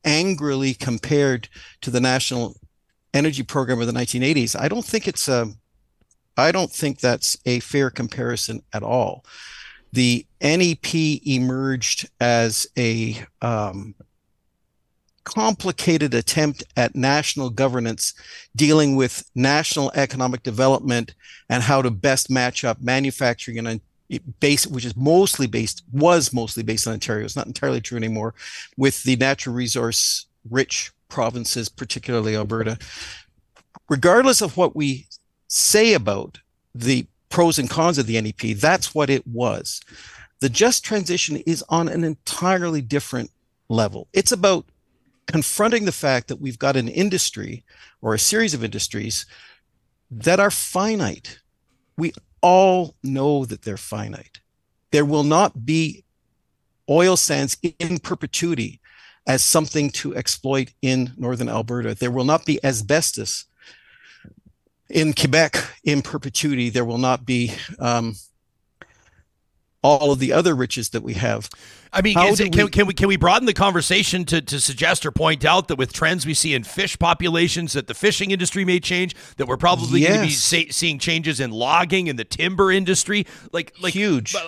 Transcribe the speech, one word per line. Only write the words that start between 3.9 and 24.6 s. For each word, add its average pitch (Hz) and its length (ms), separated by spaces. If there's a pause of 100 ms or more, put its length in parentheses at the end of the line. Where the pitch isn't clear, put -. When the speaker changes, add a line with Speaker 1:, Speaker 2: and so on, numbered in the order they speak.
Speaker 1:
nineteen 123 320
eighties. 135 320
I - 100
don't 214 180
think 220 220
it's - 220
a, 117 240 (840)
I 151 160
don't 185 180
think - 300
that's - 360 (100)
a 123 120
fair 135 320
comparison 117 720 (100)
at 104 120
all. 113 400 (680)
The 123 320 (160)
N 156 220
E 170 140
P 156 500
emerged 131 840 (120)
as 117 480 (100)
a, 113 380 (260)
um, 104 540 (1300)
complicated 175 920
attempt 147 480 (140)
at 120 180
national 139 560
governance, 117 640 (400)
dealing 147 400
with 131 400
national 139 600
economic 127 500
development 123 680 (360)
and 123 160
how 135 180
to 127 80
best 131 400
match 127 340
up 120 160
manufacturing 127 800
and, 113 220 (320)
uh, 175 60 (220)
base, 143 240